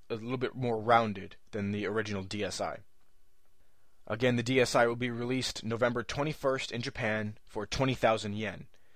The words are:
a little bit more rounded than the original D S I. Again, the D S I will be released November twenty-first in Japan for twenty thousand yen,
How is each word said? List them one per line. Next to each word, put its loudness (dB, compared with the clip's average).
a -4
little -4
bit -2
more 0
rounded 4
than 0
the -2
original -2
D -4
S -4
I. -4
Again, 2
the 2
D 2
S 4
I 8
will 0
be -4
released -4
November 2
twenty-first -2
in -4
Japan -4
for -6
twenty 0
thousand 2
yen, -6